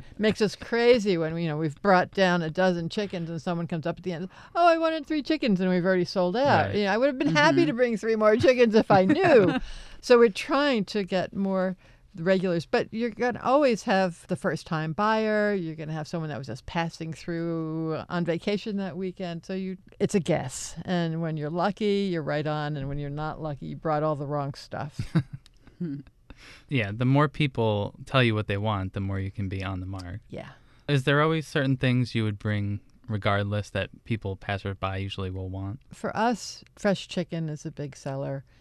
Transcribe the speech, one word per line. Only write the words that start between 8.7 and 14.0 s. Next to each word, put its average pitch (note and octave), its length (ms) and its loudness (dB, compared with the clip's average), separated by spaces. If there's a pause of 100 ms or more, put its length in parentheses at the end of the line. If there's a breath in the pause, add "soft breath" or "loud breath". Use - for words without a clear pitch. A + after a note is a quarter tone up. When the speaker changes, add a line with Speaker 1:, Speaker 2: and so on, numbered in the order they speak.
Speaker 2:
if A3 160 4
I F#3+ 140 8
knew. C#4+ 600 6
Speaker 3:
<laughs> - 40 -10 (340 loud breath)
Speaker 2:
So B3 140 8
we're A#3 120 8
trying C#4 560 0
to G#3 180 -4
get F3+ 280 -2
more F#3+ 460 -2 (380 soft breath)
regulars, F3+ 500 0
but - 260 0
you're A3+ 200 -4
gonna A#3+ 320 -2
always B3+ 400 4
have F#3+ 460 0